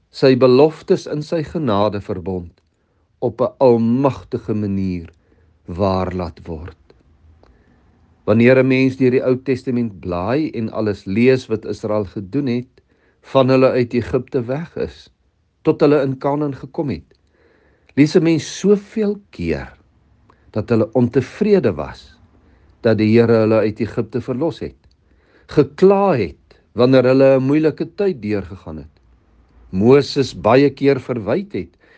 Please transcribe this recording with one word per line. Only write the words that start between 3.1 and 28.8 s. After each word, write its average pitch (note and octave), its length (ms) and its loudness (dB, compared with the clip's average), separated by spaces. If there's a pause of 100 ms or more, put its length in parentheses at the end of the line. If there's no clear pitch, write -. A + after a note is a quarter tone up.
op A#2 160 -4
'n - 200 -2
almagtige A#2+ 920 0
manier F#2+ 540 -6 (580)
waar F#2 460 -4
laat F2 340 -8
word. E2 300 -14 (1500)
Wanneer A#2 340 4
'n C3 100 2
mens C3 280 0
deur C3 140 2
die B2+ 140 0
Ou B2+ 120 0
Testament A#2+ 640 -6
blaai G2+ 500 -4
en A2+ 200 -8
alles G#2 340 -6
lees B2 420 2
wat A2 180 -6
Israel G#2+ 400 -4
gedoen G#2+ 420 -8
het, B2 360 -6 (500)
van C3 160 4
hulle C3 220 4
uit B2 240 -2
Egipte B2 500 -4
weg C#3 320 -8
is, - 340 -10 (520)
tot D#3 180 0
hulle D3 220 4
in C3+ 160 -4
Kanaan C#3+ 360 -4
gekom C#3+ 360 -8
het, - 280 -12 (800)
lees D3 200 4
'n E3+ 60 4
mens D#3+ 360 -2
soveel G3+ 640 -2 (100)
keer D#2 420 -8 (800)
dat G#2 180 -6
hulle A2 220 2
ontevrede C3 800 0
was - 420 -12 (640)
dat A2 160 2
die A2 200 4
Here A#2 140 4
hulle A2 340 2
uit G#2 140 -6
Egipte A2+ 400 -6
verlos C3+ 400 -6
het, C2+ 180 -14 (680)
gekla F#3+ 720 2
het - 440 -8 (120)
wanneer B2+ 320 4
hulle C3+ 320 4
'n C3 60 0
moeilike D3+ 440 -2 (100)
tyd F#3 260 -2
deurgegaan F#2 560 -8
het, D2 160 -20 (760)